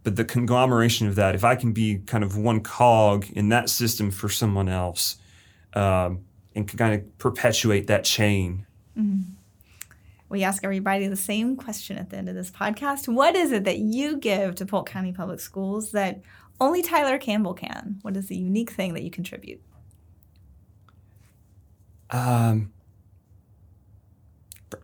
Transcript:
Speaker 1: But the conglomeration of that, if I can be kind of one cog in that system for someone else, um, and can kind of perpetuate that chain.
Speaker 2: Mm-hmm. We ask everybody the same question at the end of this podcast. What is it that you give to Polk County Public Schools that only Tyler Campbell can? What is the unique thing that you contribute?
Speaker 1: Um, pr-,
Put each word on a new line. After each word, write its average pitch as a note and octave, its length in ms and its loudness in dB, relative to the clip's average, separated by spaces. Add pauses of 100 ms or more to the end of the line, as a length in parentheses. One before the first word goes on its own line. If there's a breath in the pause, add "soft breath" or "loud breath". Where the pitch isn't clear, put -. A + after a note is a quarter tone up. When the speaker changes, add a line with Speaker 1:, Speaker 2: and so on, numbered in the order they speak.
Speaker 1:
But G2+ 140 -2
the A#2 80 0
conglomeration A#2+ 840 4
of G2 80 -2
that, G2 180 4
if F#2+ 100 0
I A#2+ 120 4
can A#2 160 0
be G#2+ 340 0
kind A2 180 0
of G2 140 -4
one A2 240 2
cog G#2+ 720 6
in G#2 180 2
that A#2 200 2
system A2 420 0
for G#2 180 -6
someone G2 400 0
else, F2+ 480 -4 (560 soft breath)
um, F#2 520 2 (280)
and G#2 140 -4
can - 100 -10
kind A2+ 160 4
of G#2 240 -6
perpetuate A2 680 2
that G#2 160 2
chain. G2 640 0 (280)
Speaker 2:
Mm-hmm. G3 360 -2 (960 loud breath)
We G3+ 140 -2
ask F#3+ 200 0
everybody G3 440 0
the G3 80 -4
same A3 400 -2
question G#3+ 420 -10
at F#3+ 140 -10
the G3 60 -10
end F#3 120 -6
of F#3 60 -8
this F#3 160 -10
podcast. C#4 560 -4
What C#4 280 4
is E4+ 160 2
it G#3 120 0
that F#3 160 0
you C4 380 -2
give G3 380 -2
to F#3 100 -8
Polk F#3+ 240 -4
County F#3 240 -6
Public F3+ 260 -8
Schools G3+ 520 -6
that G3 300 -2 (380 soft breath)
only D#4 220 2
Tyler D4 360 2
Campbell G#3+ 360 -2
can? - 480 -10
What G3 160 -6
is G3 100 -6
the - 80 -8
unique F#3+ 360 -2
thing F#3 220 -4
that D#3+ 100 -8
you E3+ 60 -8
contribute? - 520 -12 (2500)
Speaker 1:
Um, A#2 640 2 (2000)
pr-, - 140 -14